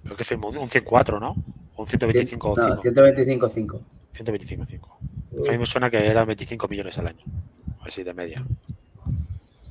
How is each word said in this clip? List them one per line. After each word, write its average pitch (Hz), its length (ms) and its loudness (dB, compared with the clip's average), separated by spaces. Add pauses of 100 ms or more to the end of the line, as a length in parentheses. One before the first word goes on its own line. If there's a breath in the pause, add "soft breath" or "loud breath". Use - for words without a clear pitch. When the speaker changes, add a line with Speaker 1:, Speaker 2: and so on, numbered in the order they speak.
Speaker 1:
Creo 101 120 -10
que 117 80 -8
firmó 104 260 -4
un, 120 100 -8
un 131 100 -6
cien 120 160 4
cuatro, 113 340 4
¿no? 131 160 -4 (400)
Un 110 120 -8
ciento 120 200 0
veinticinco 120 480 0
Speaker 2:
Cien-, 117 60 2
no, 113 80 4
Speaker 1:
cinco. 107 140 -2
Speaker 2:
ciento 123 180 6
veinticinco 131 480 6
cinco. 110 320 -6 (320)
Speaker 1:
Ciento 113 180 -6
veinticinco - 380 -6
cinco. - 280 -18 (340)
Speaker 3:
Uf. - 180 -2
Speaker 1:
A - 20 2
mí 117 60 2
me 120 80 0
suena 123 240 0
que 117 80 2 (100)
era 110 160 6
veinticinco 110 440 -4
millones 98 320 -6
al 85 80 -4
año, - 160 -10 (580)
así - 220 -12
de 90 100 -8
media. 87 320 -8 (1300)